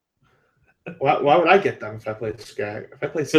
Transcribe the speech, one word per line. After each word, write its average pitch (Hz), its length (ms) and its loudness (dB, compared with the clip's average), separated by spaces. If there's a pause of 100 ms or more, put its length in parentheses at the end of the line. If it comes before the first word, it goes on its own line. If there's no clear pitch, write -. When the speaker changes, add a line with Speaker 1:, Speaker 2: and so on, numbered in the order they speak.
(1000)
Speaker 1:
Why, 143 200 0
why 143 160 4
would 170 120 2
I 190 100 6
get 139 220 -2
them 110 160 -12
if - 120 -12
I 110 60 -6
played 110 260 -10
Skaggs? - 520 -10
If - 100 -14
I 143 60 -6
played 156 160 -6
Speaker 2:
'Cause - 160 -8